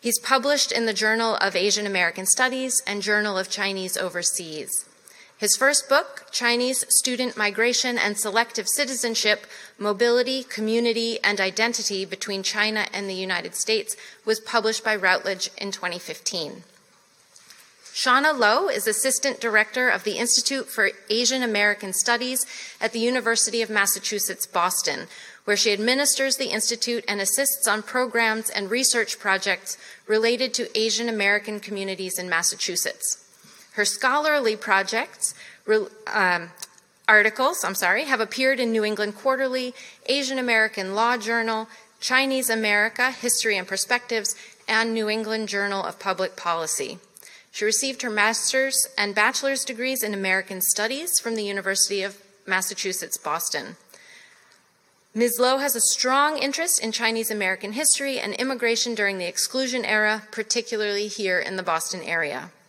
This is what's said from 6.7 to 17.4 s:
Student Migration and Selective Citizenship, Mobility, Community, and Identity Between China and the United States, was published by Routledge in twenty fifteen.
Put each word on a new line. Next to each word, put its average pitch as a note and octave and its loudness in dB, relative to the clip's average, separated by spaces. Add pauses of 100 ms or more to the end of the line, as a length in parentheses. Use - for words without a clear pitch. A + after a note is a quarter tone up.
Student B3 0
Migration A#3 2
and G#3 0
Selective A3 0
Citizenship, A#3 0 (320)
Mobility, A#3+ 2
Community, A#3 0
and G3+ 2
Identity G3+ 0
Between F#3+ -6
China G#3+ 0
and G3 -6
the F#3+ -6
United F3+ -4
States, - -2 (300)
was A3 0
published A3 0
by G#3+ 0
Routledge F#3 0
in G3+ -8
twenty F3+ -6
fifteen. E3 -8 (1300)